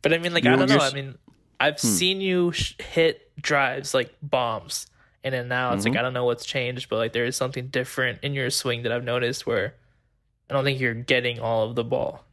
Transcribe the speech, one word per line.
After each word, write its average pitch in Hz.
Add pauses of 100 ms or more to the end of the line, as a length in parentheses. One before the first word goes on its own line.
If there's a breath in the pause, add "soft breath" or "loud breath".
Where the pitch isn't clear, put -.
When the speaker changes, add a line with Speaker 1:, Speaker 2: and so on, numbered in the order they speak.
Speaker 1:
But 156
I 170
mean, 170
like, 170
Speaker 2:
You, 147
Speaker 1:
I -
don't 135
know. 139
Speaker 2:
you're 147
Speaker 1:
I 135
Speaker 2:
s-, 135
Speaker 1:
mean, 135 (420)
I've 151
Speaker 2:
hmm. -
Speaker 1:
seen 180
you 180
sh-, -
hit - (120)
drives 139
like 123
bombs, 123 (360 soft breath)
and 131
then 123
now 123
it's 101
like, 127
Speaker 2:
Mm-hmm. 120
Speaker 1:
I -
don't 127
know 123
what's 120
changed, 123
but, 110
like, 113
there 117
is 123
something 131
different 127
in 143
your 131
swing 120
that 113
I've 120
noticed 123
where 113 (760)
I -
don't 139
think 135
you're 123
getting 120
all 113
of 120
the 117
ball -